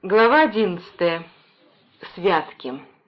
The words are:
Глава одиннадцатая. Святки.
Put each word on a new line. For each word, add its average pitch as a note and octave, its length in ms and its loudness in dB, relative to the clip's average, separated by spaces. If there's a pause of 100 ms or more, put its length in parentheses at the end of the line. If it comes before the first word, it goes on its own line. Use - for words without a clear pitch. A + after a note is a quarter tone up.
Глава A#3+ 360 4
одиннадцатая. F3 800 -2 (880)
Святки. D#3 640 -4 (300)